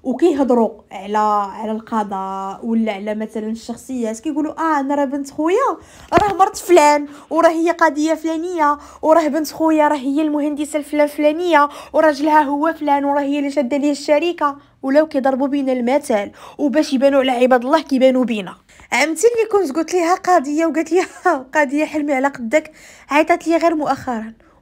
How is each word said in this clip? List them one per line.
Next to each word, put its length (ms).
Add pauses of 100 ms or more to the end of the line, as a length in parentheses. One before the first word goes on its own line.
وكيهضروا 680 (200)
على، 280 (340)
على 200
القضاء 920
ولا 260
على 220
مثلًا 320
الشخصيات، 720
كيقولوا: 400
"اه 200
انا 140
راه 100
بنت 260
خويا 480 (340)
راه 220
مرت 220
فلان، 500 (240)
وراه 200
هي 200
قضيه 440
فلانيه، 640 (240)
وراه 260
بنت 240
خويا 360
راه 80
هي 260
المهندسه 560
الفلان 280
فلانيه، 640 (240)
وراجلها 500
هو 380
فلان، 240
وراه 160
هي 180
اللي 120
شاده 260
ليه 140
الشركه". 640 (260)
ولاو 240
كيضربوا 400
بينا 260
المثل، 580 (280)
وباش 340
يبانوا 280
على 100
عباد 340
الله 180
كيبانوا 420
بينا. 300 (380)
عمتي 340
اللي 260
كنت 240
قلت 180
ليها 200
قضيه 520
وقالت 260
لي: 80 (280)
<laughs> 260
"قضيه 300
حلمي 280
على 160
قدك"، 440 (380)
عيطت 380
لي 80
غير 180
مؤخرا 600 (280)